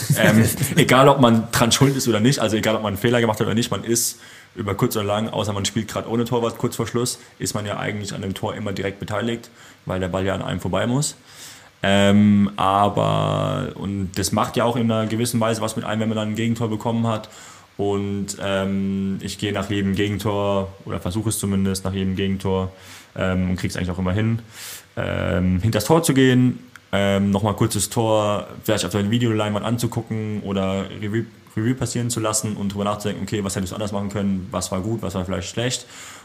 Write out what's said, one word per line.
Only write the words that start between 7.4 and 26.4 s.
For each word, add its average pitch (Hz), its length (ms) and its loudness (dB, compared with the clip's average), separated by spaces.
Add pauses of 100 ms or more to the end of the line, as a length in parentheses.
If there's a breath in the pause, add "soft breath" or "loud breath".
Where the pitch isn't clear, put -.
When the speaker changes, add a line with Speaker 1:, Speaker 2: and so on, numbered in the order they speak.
Speaker 2:
man 107 100 -4
ja 104 140 -6
eigentlich 104 340 -6
an 98 100 -10
dem 98 120 -4
Tor 104 220 -6
immer 104 160 -6
direkt 98 260 -6
beteiligt, 110 500 -4 (380 loud breath)
weil 92 140 -2
der 92 80 -2
Ball 95 180 -2
ja 98 80 0
an 117 80 -4
einem 95 180 -4
vorbei 95 260 -2
muss. 135 280 -2 (680 loud breath)
Ähm, 101 760 6
aber, 101 1200 2
und 98 420 -4
das 95 140 -2
macht 107 240 0
ja 117 80 2
auch 117 120 0
in 113 140 2
einer 110 160 2
gewissen 113 340 0
Weise 110 220 0
was 110 140 -4
mit - 80 -6
einem, 110 180 -2
wenn 110 60 0
man 110 80 0
dann 107 140 -2
ein 107 60 -4
Gegentor 113 320 0
bekommen 113 380 -2
hat. 110 220 -2 (480 loud breath)
Und, 101 640 -2
ähm, 98 800 -2
ich 101 180 -8
gehe 101 140 -2
nach 98 160 -4
jedem 98 260 0
Gegentor, 101 800 0 (120)
oder 98 160 -6
versuche 104 300 -2
es - 80 -4
zumindest, 98 460 0
nach 95 80 -2
jedem 95 240 -2
Gegentor, 95 540 0 (460 loud breath)
ähm, 92 340 0
und 92 60 0
krieg's - 200 -4
eigentlich 90 140 -2
auch 87 80 -6
immer 92 140 0
hin, 110 260 0 (580 loud breath)
ähm, 92 640 0
hinters 107 240 0
Tor 156 200 4
zu 143 100 2
gehen, 127 460 4 (320)